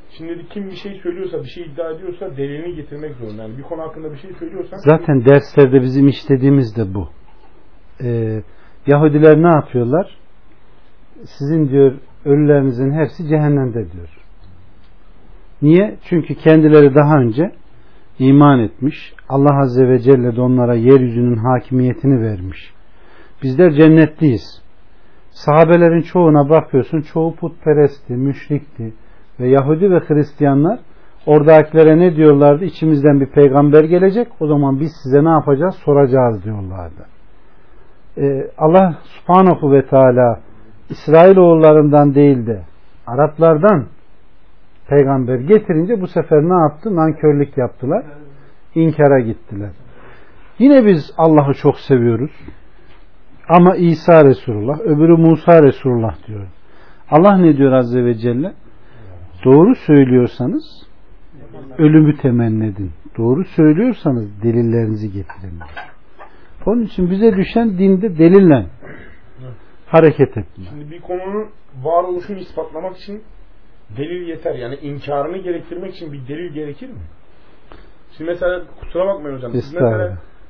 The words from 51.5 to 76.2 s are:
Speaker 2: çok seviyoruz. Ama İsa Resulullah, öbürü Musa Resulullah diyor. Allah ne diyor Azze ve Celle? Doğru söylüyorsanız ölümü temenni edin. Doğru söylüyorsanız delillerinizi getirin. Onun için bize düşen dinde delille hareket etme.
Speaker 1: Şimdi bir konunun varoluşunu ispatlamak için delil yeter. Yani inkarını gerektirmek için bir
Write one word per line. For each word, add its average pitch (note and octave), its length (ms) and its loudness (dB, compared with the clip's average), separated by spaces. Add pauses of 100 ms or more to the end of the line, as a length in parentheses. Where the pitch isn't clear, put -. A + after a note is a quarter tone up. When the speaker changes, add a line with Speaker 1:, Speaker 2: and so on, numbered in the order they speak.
Speaker 2:
çok - 260 -2
seviyoruz. A#2+ 520 -2 (1160)
Ama F3 260 4
İsa E3 500 4
Resulullah, B2 540 -2
öbürü D#3+ 380 2
Musa D#3+ 460 4
Resulullah A#2+ 640 -2
diyor. G2+ 200 -16 (640)
Allah F#3+ 260 4
ne D#3+ 200 2
diyor C3+ 140 2
Azze B2 340 -2
ve A#2+ 80 -2
Celle? A#2+ 400 -6 (920)
Doğru D#3+ 300 4
söylüyorsanız C3 1120 0 (920)
ölümü D3+ 400 4
temenni A#2 480 -2
edin. G2 260 -10 (260)
Doğru B2+ 280 -2
söylüyorsanız D3+ 1000 -2
delillerinizi A2+ 640 -2
getirin. F#2+ 520 -14 (1080)
Onun A#3 160 -2
için F#3 300 -4
bize G3+ 260 2
düşen G#3+ 400 -4
dinde F#3+ 400 -2
delille E3 480 4 (1200)
hareket D3+ 500 2
etme. - 320 -14
Speaker 1:
Şimdi D3 220 -18
bir F3 100 -20
konunun F#3+ 460 -10 (360)
varoluşunu F3+ 540 -4
ispatlamak F3 600 -14
için G#3 240 -18 (760)
delil E3+ 300 -12
yeter. D#3+ 280 -10
Yani B2 200 -12
inkarını C#3+ 640 -10
gerektirmek F3+ 580 -12
için D#3 180 -18
bir C3 140 -18